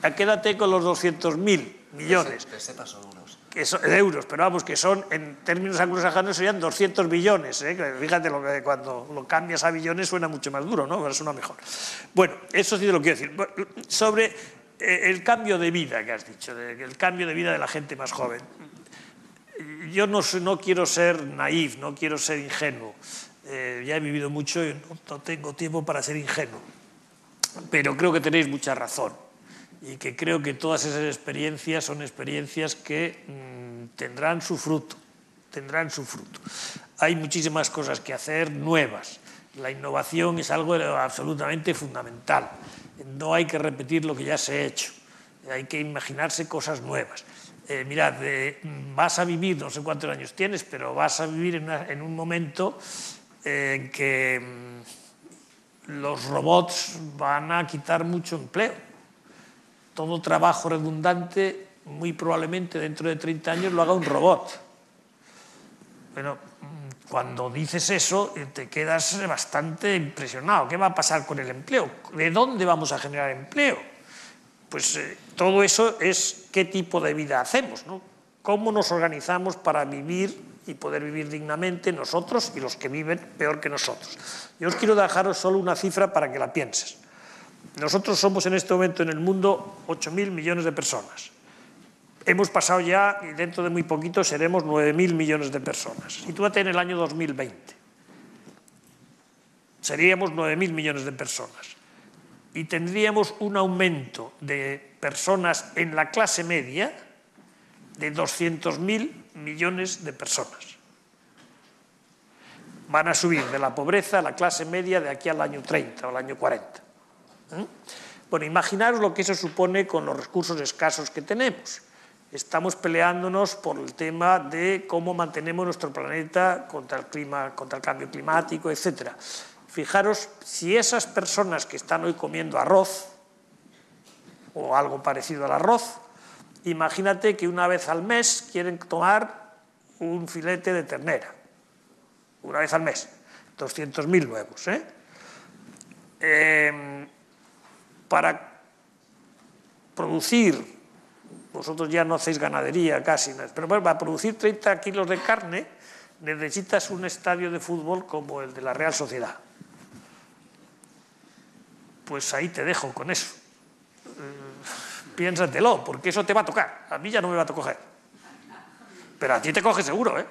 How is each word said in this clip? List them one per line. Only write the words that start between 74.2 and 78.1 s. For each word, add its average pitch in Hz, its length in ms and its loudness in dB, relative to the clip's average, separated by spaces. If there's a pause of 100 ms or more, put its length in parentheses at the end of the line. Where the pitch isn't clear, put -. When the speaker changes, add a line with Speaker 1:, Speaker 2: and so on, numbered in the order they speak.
Speaker 1:
Pues, 147 260 -2
eh, 147 220 -8 (180)
todo 190 280 6
eso 220 360 4
es - 540 0
qué 190 100 4
tipo 180 380 0
de 151 120 0
vida 143 280 0
hacemos, - 440 0
¿no? 185 160 -12 (400)